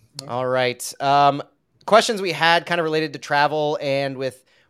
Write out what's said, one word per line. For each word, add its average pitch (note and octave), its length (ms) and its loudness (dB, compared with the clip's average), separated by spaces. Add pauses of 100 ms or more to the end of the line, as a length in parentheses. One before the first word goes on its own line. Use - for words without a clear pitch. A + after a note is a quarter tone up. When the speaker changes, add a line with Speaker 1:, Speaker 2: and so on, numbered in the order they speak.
(220)
Speaker 1:
No. C#3 60 -16
Speaker 2:
All B2+ 200 -6
right. B2+ 540 -2
Um, C#3+ 400 4 (440)
questions G#3+ 360 4
we F3+ 120 -4
had E3 320 2
kinda E3+ 180 -2
related D#3 300 -2
to C#3 60 -12
travel D3 640 0
and C#3 360 -4
with, C3 260 -8 (260)